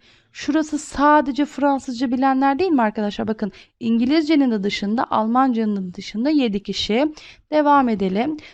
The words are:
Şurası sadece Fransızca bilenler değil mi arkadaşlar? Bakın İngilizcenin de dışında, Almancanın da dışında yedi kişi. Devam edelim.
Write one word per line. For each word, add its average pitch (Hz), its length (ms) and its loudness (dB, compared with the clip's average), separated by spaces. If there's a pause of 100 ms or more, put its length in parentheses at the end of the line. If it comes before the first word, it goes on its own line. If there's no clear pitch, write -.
(320)
Şurası 302 460 -2
sadece 285 640 2
Fransızca 262 680 -2
bilenler 269 460 2
değil 370 120 0
mi 269 120 2
arkadaşlar? 208 460 -2
Bakın 214 240 -4 (280)
İngilizcenin 269 680 2
de 220 120 -2
dışında, 202 480 -2
Almancanın 226 640 0
da 185 180 -8
dışında 220 360 -4
yedi 233 320 0
kişi. 254 520 -2 (380)
Devam 285 360 4
edelim. 214 480 -2 (180)